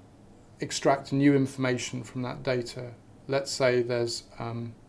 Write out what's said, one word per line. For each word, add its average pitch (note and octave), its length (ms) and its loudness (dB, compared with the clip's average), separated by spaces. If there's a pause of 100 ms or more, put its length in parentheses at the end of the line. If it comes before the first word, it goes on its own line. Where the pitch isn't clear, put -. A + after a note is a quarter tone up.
(600)
extract - 520 0
new C#3 220 6
information B2+ 680 0
from B2 200 -8
that B2+ 200 -8
data. B2 500 -4 (360)
Let's C#3 220 0
say B2 320 4
there's, A#2+ 420 -2 (140)
um, A#2 360 -8 (140)